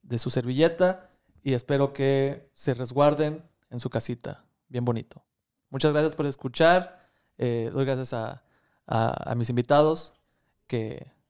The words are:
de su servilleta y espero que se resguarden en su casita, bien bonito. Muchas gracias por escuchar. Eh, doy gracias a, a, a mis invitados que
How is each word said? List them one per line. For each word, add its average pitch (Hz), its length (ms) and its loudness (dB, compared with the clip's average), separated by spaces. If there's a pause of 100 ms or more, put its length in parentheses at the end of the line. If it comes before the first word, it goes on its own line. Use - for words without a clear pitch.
de 120 160 -6
su 123 100 -4
servilleta 156 800 0 (320)
y 135 120 -2
espero 139 400 0
que 135 600 0
se - 200 -2
resguarden 147 680 0 (280)
en 120 100 -8
su 127 100 -6
casita, 120 540 -8 (240)
bien 120 160 -4
bonito. 117 400 -4 (460)
Muchas 147 240 0
gracias 151 200 2
por 147 140 -4
escuchar. 160 680 2 (440)
Eh, 117 360 -2
doy 135 120 0
gracias 131 280 -4
a, 117 300 -8 (420)
a, - 460 -2
a - 40 0
mis 117 140 -2
invitados 147 640 2 (540)
que 113 400 -6 (220)